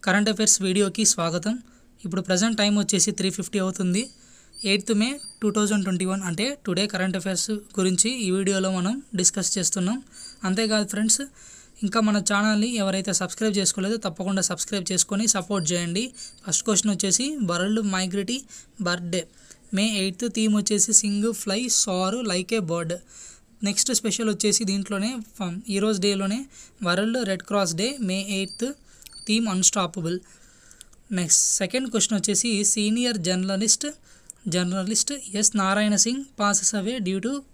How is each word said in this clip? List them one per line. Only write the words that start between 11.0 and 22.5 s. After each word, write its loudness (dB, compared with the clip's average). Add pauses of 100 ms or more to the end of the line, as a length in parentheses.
ఇంకా 2
మన 2
ఛానల్ని 2 (100)
ఎవరైతే 0
సబ్స్క్రైబ్ -2
చేసుకోలేదో 0
తప్పకుండా -2
సబ్స్క్రైబ్ -4
చేసుకొని 0 (100)
సపోర్ట్ -2
చేయండి. -2 (380)
ఫస్ట్ -2
క్వశ్చన్ 2
వచ్చేసి 0 (260)
వరల్డ్ 0 (120)
మైగ్రేటరీ -2 (480)
బర్డ్ -4
డే, -2 (560)
మే 4 (160)
ఎయిత్. -2 (100)
థీమ్ 4
వచ్చేసి 2 (100)
సింగ్, 2 (120)
ఫ్లై, 0 (200)
సోర్ 0 (140)
లైక్ -2